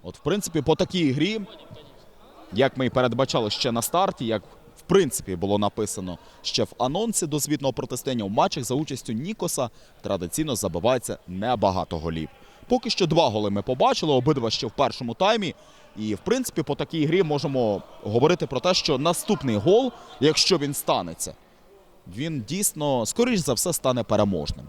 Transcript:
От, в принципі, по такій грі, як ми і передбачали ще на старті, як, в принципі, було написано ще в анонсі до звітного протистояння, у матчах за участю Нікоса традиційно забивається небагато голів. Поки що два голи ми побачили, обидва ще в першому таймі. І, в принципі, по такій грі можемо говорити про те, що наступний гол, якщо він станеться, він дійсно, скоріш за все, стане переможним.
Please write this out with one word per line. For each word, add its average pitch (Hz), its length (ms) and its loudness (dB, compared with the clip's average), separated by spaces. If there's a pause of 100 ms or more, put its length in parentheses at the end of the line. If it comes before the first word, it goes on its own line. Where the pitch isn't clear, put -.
От, 87 140 -14
в - 20 -20
принципі, 170 420 -2
по 156 140 4
такій 170 360 0
грі, 185 300 0 (1120)
як 127 240 2
ми 131 80 0
і 117 40 0
передбачали 123 600 0
ще 123 220 -2
на 117 100 0
старті, 185 440 0
як, 110 180 -2 (340)
в - 40 -20
принципі, 165 540 2
було 101 220 0
написано 101 600 -2 (240)
ще - 220 -2
в - 140 -4
анонсі 185 500 -2
до 147 120 -2
звітного 139 340 -2
протистояння, 123 500 -4
у 95 60 -4
матчах 143 340 0
за 127 120 -2
участю 143 380 -4
Нікоса 151 560 -4 (320)
традиційно 104 540 -2
забивається 101 640 0 (100)
небагато 95 680 0
голів. 80 320 -4 (380)
Поки 240 220 0
що 185 180 0
два 156 220 4
голи 104 200 0
ми 101 120 0
побачили, 160 520 2
обидва 127 360 2
ще - 180 -4
в 107 40 -6
першому 123 420 -2
таймі. 208 420 2 (420)
І, 107 180 -2
в - 40 -12
принципі, 233 440 -2
по 143 120 -4
такій 156 300 -2
грі 180 180 2
можемо 135 580 0 (220)
говорити 123 440 2
про 127 120 -4
те, 180 140 2
що 151 240 0
наступний 147 580 0
гол, 202 360 4 (280)
якщо 156 380 4
він 143 160 -2
станеться, 95 600 -4 (840)
він 147 320 -4
дійсно, 147 580 -2
скоріш 240 340 2
за 143 140 0
все, 165 200 0
стане 131 300 0
переможним. 101 640 0